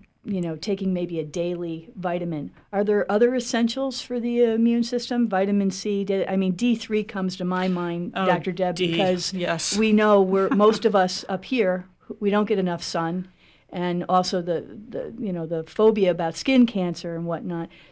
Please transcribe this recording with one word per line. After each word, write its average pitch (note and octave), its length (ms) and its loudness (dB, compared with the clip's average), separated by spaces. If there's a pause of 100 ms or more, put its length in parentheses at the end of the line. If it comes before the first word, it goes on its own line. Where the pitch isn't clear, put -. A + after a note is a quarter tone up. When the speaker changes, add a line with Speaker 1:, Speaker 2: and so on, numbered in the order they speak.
(280)
Speaker 1:
you G3 140 -2
know, E3 140 -4
taking G3 380 -4
maybe F3 260 -4
a D#3 40 -2
daily E3+ 720 -6
vitamin. F3 560 -4 (220)
Are G3+ 100 2
there G#3 280 2
other A#3+ 240 4
essentials A#3+ 680 -2
for B3 180 -6
the A#3+ 240 2
immune A#3 400 2
system? A#3+ 460 -2
Vitamin G3 420 2
C, G3+ 320 -4
D, G3 220 -2
I F#3+ 100 -2
mean, F#3+ 180 2
D A#3 220 2
three G#3+ 280 -2
comes F#3 340 -4
to F3+ 80 -4
my F#3 220 -2
mind, F3 480 -4
Speaker 2:
Oh, F#3+ 100 0
Speaker 1:
Doctor F3+ 260 0
Deb, F3+ 240 -2
Speaker 2:
D, E3+ 160 0
Speaker 1:
because F#3 420 0
Speaker 2:
yes. F3 440 -2
Speaker 1:
we A3 160 4
know G#3 280 6
we're, F#3+ 280 2
Speaker 2:
<laughs> - 60 2
Speaker 1:
most G#3+ 280 6
of G#3 120 4
us F#3 340 2
up F#3+ 160 -4
here, F#3 400 0 (340)
we G3+ 120 0
don't G#3 160 2
get G#3 100 0
enough F3 240 -2
sun, F3 460 -4 (420)
and F3 400 -4
also F#3 320 2
the, E3+ 240 -4 (240)
the, - 300 -8
you G#3 120 -4
know, E3 140 -6
the D#3+ 200 -4
phobia G#3+ 440 4
about E3+ 260 -2
skin C4 300 4
cancer F3 500 -4
and E3+ 120 -6
whatnot. E3+ 420 -6 (220)